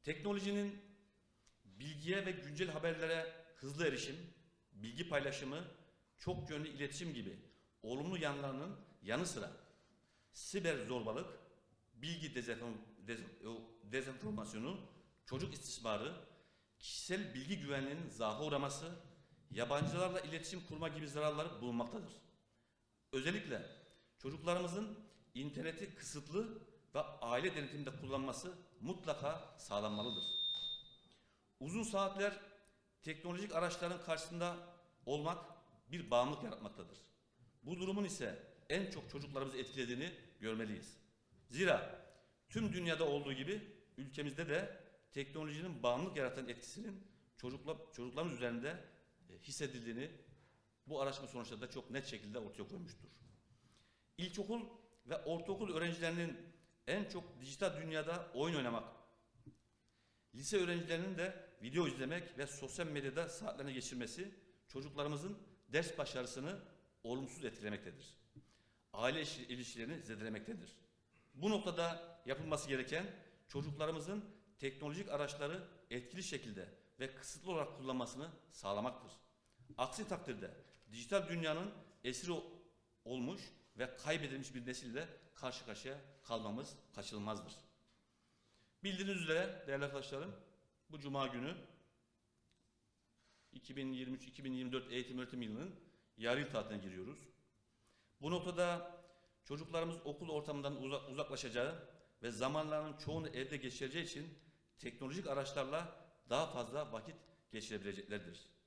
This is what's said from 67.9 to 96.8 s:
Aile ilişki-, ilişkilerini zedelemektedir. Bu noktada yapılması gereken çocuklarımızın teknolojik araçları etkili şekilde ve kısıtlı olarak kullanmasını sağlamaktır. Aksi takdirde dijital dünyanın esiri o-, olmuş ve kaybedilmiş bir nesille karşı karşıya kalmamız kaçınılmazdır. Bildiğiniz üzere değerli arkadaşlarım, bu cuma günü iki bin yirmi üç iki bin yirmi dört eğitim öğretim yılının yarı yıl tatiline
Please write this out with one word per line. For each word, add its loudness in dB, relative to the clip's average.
Aile 6
ilişki-, -2
ilişkilerini -4
zedelemektedir. -4
Bu 4
noktada 2
yapılması 2
gereken 2
çocuklarımızın 0
teknolojik -2
araçları 0
etkili -4
şekilde -4
ve -2
kısıtlı -6
olarak 2
kullanmasını 0
sağlamaktır. 0
Aksi 0
takdirde -2
dijital 2
dünyanın 2
esiri 0
o-, 0
olmuş 0
ve 0
kaybedilmiş 0
bir -4
nesille -4
karşı -4
karşıya -6
kalmamız -2
kaçınılmazdır. -4
Bildiğiniz 2
üzere 4
değerli 2
arkadaşlarım, -4
bu -10
cuma 2
günü -2
iki -12
bin 0
yirmi -2
üç -10
iki -12
bin -2
yirmi 0
dört 0
eğitim -2
öğretim -2
yılının -2
yarı 6
yıl 0
tatiline 0